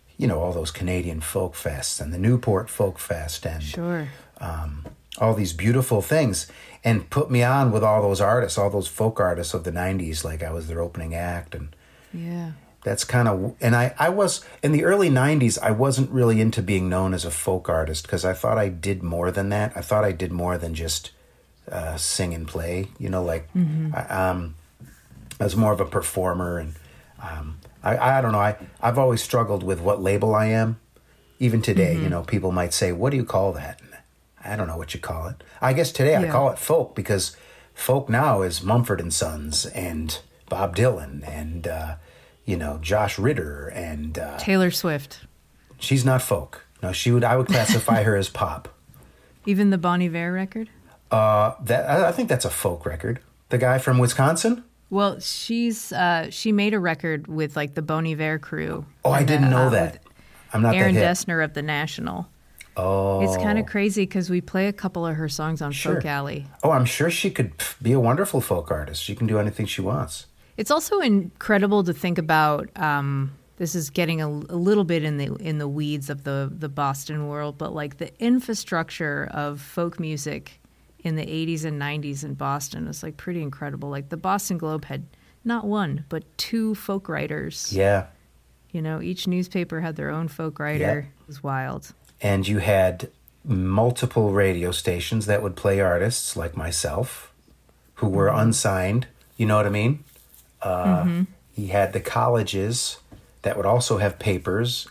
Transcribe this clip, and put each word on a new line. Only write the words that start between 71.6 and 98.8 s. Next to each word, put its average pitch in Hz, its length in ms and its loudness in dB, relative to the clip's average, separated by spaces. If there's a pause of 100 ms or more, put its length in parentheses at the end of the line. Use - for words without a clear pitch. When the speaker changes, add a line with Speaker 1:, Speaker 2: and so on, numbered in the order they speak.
Speaker 2:
to 170 100 0
think 175 240 -2
about, 156 520 2 (100)
um, 139 520 0 (260)
this 170 180 -4
is 156 140 -4
getting 165 320 0
a, 156 60 -2
a 151 320 -6 (100)
little 208 140 4
bit 165 200 0
in 151 140 -2
the, 139 220 -4
in 160 180 -4
the 147 100 -4
weeds 147 420 -4
of 143 160 -10
the, 139 300 -4
the 151 140 -8
Boston 143 580 -4
world, 147 300 -6
but, 156 160 -8
like, 147 240 -8
the - 140 -10 (120)
infrastructure 170 1080 -2
of 147 300 -6
folk 170 380 -4
music 151 600 -8 (460)
in 160 100 -2
the 156 80 -4
eighties 160 400 -4
and 151 160 -6
nineties 143 440 -6
in 143 100 -8
Boston. 143 540 -6
It's, 151 160 -10
like, 156 120 -12
pretty 175 260 -8
incredible. 143 480 -8
Like, 139 200 -10
the 170 80 -8
Boston 190 400 -2
Globe 156 280 -4
had 139 180 -8 (420)
not 226 200 -2
one, 196 440 -2
but - 140 -6 (140)
two 220 380 -2
folk 196 320 -6
writers. 151 640 -6
Speaker 1:
Yeah. 95 360 2 (640)
Speaker 2:
You 170 100 -6
know, 156 200 -4
each 185 260 -6
newspaper 180 520 -2
had 165 160 -4
their 147 140 -6
own 160 180 -4
folk 156 320 -8
writer. 151 240 -2
Speaker 1:
Yeah. 147 380 -4
Speaker 2:
It - 60 -20
was 139 160 -16
wild. 131 500 -6 (280)
Speaker 1:
And 98 260 0
you 104 100 0
had 92 520 2 (340)
multiple 107 880 2
radio 90 380 2
stations 95 560 -2
that 101 160 2
would 92 120 -4
play 98 240 2
artists 95 560 0
like 82 220 -6
myself 85 760 -4 (640)
who - 140 0
were 98 180 4
Speaker 2:
Mm-hmm. 107 120 2
Speaker 1:
unsigned. 107 680 2 (300)